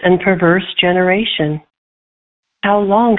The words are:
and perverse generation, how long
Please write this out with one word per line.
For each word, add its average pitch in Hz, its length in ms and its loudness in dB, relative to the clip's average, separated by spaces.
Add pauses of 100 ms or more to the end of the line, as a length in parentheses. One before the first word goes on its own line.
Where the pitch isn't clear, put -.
and 180 180 2
perverse 180 540 0
generation, 180 880 -2 (1000)
how 202 160 2
long 208 400 2